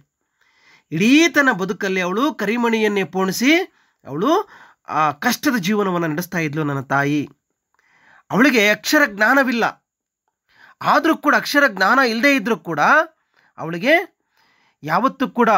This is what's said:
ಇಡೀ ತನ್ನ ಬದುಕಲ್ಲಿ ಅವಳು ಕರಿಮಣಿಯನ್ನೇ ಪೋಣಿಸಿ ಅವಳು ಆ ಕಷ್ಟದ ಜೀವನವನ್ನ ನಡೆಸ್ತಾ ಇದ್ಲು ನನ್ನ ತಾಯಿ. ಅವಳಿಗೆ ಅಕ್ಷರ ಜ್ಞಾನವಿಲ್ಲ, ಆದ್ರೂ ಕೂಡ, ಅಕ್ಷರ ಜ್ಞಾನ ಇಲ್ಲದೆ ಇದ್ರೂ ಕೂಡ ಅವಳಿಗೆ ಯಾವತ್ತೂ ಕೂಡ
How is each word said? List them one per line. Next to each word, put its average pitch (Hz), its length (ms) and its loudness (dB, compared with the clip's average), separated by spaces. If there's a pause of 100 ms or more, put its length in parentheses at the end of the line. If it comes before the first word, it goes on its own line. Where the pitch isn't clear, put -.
(920)
ಇಡೀ 247 380 4
ತನ್ನ 269 240 2
ಬದುಕಲ್ಲಿ 190 480 -4
ಅವಳು 196 340 -2
ಕರಿಮಣಿಯನ್ನೇ 214 680 -2
ಪೋಣಿಸಿ 233 680 -2 (340)
ಅವಳು 240 420 -2 (400)
ಆ 147 240 -2
ಕಷ್ಟದ 247 440 -4
ಜೀವನವನ್ನ 185 500 -2
ನಡೆಸ್ತಾ 165 320 -6
ಇದ್ಲು 156 260 -4
ನನ್ನ 143 160 -4
ತಾಯಿ. 139 500 -2 (1000)
ಅವಳಿಗೆ 214 400 4
ಅಕ್ಷರ 285 360 0
ಜ್ಞಾನವಿಲ್ಲ, 226 800 -2 (960)
ಆದ್ರೂ 294 340 2
ಕೂಡ, 285 180 0
ಅಕ್ಷರ 277 340 0
ಜ್ಞಾನ 196 300 2
ಇಲ್ಲದೆ 262 380 2
ಇದ್ರೂ 226 200 -2
ಕೂಡ 160 240 -6 (800)
ಅವಳಿಗೆ 214 560 -2 (680)
ಯಾವತ್ತೂ 208 460 -2
ಕೂಡ 233 300 2